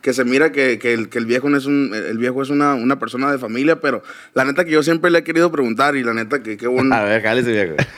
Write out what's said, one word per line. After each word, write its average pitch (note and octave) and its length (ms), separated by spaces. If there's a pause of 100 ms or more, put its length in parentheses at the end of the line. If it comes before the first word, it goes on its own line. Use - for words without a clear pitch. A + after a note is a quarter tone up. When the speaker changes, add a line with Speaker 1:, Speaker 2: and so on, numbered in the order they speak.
Speaker 1:
que C3 100
se B2 120
mira C3+ 280
que, C3 280
que A#2+ 120
el, A2+ 160
que B2 100
el A#2 80
viejo B2+ 220
no C#3+ 80
es C3+ 100
un, C#3 280
el G#2+ 240
viejo B2+ 240
es C3 80
una, C#3+ 240
una C3 240
persona B2 320
de C#3 80
familia, B2 420
pero B2+ 220 (320)
la C3 100
neta C#3+ 200
que E3 80
yo D3+ 100
siempre E3 300
le E3+ 80
he - 40
querido E3 280
preguntar C#3 420
y C3+ 80
la A#2 120
neta A2+ 280
que A2 140
qué A#2 100
bueno. C3 280
Speaker 2:
<laughs> - 20
A G#2+ 80
ver, G#2+ 180
jálese, A#2 300
viejo. F#2 240 (220)